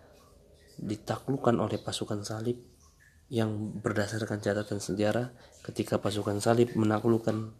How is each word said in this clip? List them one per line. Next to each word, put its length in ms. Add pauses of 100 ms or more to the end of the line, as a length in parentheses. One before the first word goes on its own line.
(800)
ditaklukkan 800
oleh 160
pasukan 480
salib 320 (720)
yang 560
berdasarkan 560
catatan 400
sejarah, 480 (320)
ketika 400
pasukan 400
salib 320
menaklukkan 880